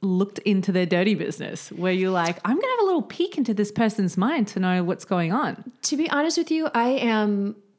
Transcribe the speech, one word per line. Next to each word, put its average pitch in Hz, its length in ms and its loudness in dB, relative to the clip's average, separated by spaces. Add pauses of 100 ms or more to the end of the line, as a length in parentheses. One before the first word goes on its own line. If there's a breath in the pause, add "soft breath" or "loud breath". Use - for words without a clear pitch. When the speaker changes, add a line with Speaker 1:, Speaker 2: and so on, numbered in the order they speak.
Speaker 1:
looked 190 380 0
into 196 320 2
their 180 140 2
dirty 180 300 2
business - 560 -8
where 180 200 -2
you're 185 200 0
like, 175 340 0
"I'm 240 100 2
gonna 440 120 0 (100)
have - 40 -2
a 415 40 4
little 359 160 2
peek - 380 -4
into 226 160 0
this 208 160 0
person's 214 460 0
mind 226 320 2
to - 100 -6
know 180 240 2
what's 175 220 -2
going 180 280 0
on." 233 380 -4 (120)
Speaker 2:
To - 140 -2
be 320 140 0
honest 302 260 0
with 330 140 -2
you, 320 240 0
I 240 140 2
am 214 640 0 (240)